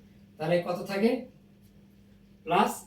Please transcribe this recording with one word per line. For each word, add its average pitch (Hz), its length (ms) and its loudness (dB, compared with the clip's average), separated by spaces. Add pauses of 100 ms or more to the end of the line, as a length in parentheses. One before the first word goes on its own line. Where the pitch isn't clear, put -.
(360)
তাহলে 160 200 0 (100)
কত 180 120 -4 (120)
থাকে? 202 200 2 (1300)
প্লাস 185 280 2 (140)